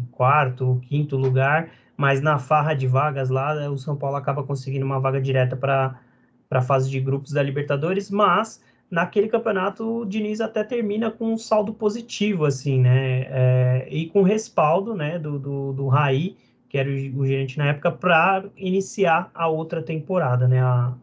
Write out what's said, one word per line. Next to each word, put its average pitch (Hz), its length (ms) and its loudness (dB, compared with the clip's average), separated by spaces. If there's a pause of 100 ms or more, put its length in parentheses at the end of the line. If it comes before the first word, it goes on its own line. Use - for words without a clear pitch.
(120)
quarto 127 540 2
ou 127 140 2
quinto 143 360 -2
lugar, 135 540 2 (260)
mas 139 240 2
na 147 180 2
farra 151 360 2
de 131 120 0
vagas 135 440 0
lá, 143 400 -2
o 139 80 -4
São 143 180 -6
Paulo 139 200 -4
acaba 139 260 -4
conseguindo 135 420 -4
uma 135 160 -2
vaga 135 200 0
direta 131 360 2
pra, 135 420 0 (500)
pra 123 140 2
fase 135 280 2
de 135 100 -2
grupos 139 320 -4
da 143 100 2
Libertadores, 147 680 -2
mas 202 520 2 (280)
naquele 180 380 0
campeonato 220 720 -2
o 226 60 -6
Diniz 214 340 -4
até 214 240 -2
termina 220 460 -2
com 226 220 -4
um 220 60 -2
saldo 214 340 0
positivo, 208 720 -2
assim, 135 360 0
né? 127 500 2
É, 127 600 2
e 156 160 -2
com 196 160 2
respaldo, 196 720 2
né, 160 240 -4
do, 147 200 -6
do, 139 340 -6
do 135 160 -4
Raí, 143 480 2 (320)
que - 80 -6
era 135 120 0
o, 135 320 -4
o 135 60 0
gerente 135 300 -2
na 143 120 2
época, 147 220 0
pra 180 540 2 (120)
iniciar 185 800 0
a 165 140 -2
outra 160 340 -2
temporada, 151 640 0
né? 127 140 4
A, 127 320 2 (100)